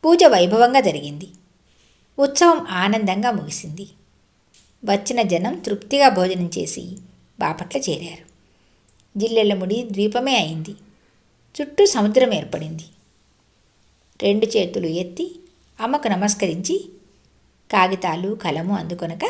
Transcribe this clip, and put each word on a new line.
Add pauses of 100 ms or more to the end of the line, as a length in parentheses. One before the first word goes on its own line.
పూజ
వైభవంగా
జరిగింది. (920)
ఉత్సవం
ఆనందంగా
ముగిసింది. (960)
వచ్చిన
జనం
తృప్తిగా
భోజనం
చేసి (420)
బాపట్ల
చేరారు. (920)
జిల్లెళ్ళముడి
ద్వీపమే
అయింది. (800)
చుట్టూ
సముద్రం
ఏర్పడింది. (1400)
రెండు
చేతులు
ఎత్తి (400)
అమ్మకు
నమస్కరించి (840)
కాగితాలు,
కలము
అందుకొనక